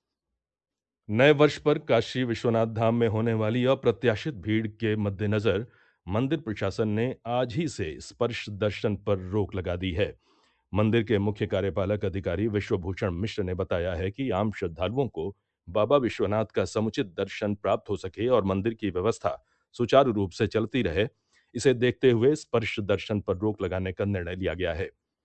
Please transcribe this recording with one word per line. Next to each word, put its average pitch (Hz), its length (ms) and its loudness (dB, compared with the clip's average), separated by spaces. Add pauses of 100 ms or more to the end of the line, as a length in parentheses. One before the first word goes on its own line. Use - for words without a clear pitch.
(1080)
नए 123 240 6
वर्ष 147 260 4
पर 147 200 2
काशी 127 460 0
विश्वनाथ 113 500 0
धाम 113 200 2
में 117 140 4
होने 113 260 0
वाली 110 320 0
अप्रत्याशित 127 720 0
भीड़ 107 320 0
के 107 300 -2
मद्देनजर 104 680 0 (400)
मंदिर 120 340 -2
प्रशासन 107 500 -4
ने 113 240 0 (140)
आज 123 260 -2
ही 160 140 -2
से 80 320 -8
स्पर्श - 500 -4
दर्शन 104 460 -2
पर 98 220 -2 (100)
रोक 98 260 -2
लगा 90 220 -4
दी 90 160 -4
है। 87 240 -2 (560)
मंदिर 110 300 4
के 107 160 2
मुख्य 104 280 0
कार्यपालक 98 580 0
अधिकारी 95 420 -2
विश्वभूषण 98 680 -2
मिश्र 104 300 -4
ने 90 120 -4
बताया 90 400 -2
है 92 160 -4
कि 131 200 -6
आम 104 220 0
श्रद्धालुओं 95 560 -4
को 87 260 -8 (340)
बाबा 107 280 2
विश्वनाथ 110 500 0
का 101 180 -2
समुचित 110 420 -2 (100)
दर्शन 101 380 -4
प्राप्त 104 360 -2
हो 101 60 -2
सके 98 320 -4
और 117 160 4
मंदिर 98 300 0
की 107 160 -4
व्यवस्था 92 420 -2 (440)
सुचारू 127 360 6
रूप 98 180 0
से 110 160 0
चलती 113 360 0
रहे, 92 240 0 (480)
इसे 123 200 4
देखते 123 360 4
हुए 120 240 6
स्पर्श 117 460 -2
दर्शन 101 400 -2
पर 95 160 -2
रोक 104 260 -2
लगाने 92 300 -2
का 104 120 -4
निर्णय 92 320 -4
लिया 90 180 -2
गया 87 200 -2
है। 90 160 -6 (340)